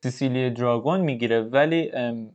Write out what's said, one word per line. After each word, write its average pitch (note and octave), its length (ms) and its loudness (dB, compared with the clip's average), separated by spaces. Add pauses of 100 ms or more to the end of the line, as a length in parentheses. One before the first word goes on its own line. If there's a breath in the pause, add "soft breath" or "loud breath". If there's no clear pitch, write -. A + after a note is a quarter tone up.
سیسیلی B2+ 480 -2
دراگون A#2+ 500 0
می‌گیره، A#2+ 400 2
ولی، D3+ 520 2
ام، A#2 420 -6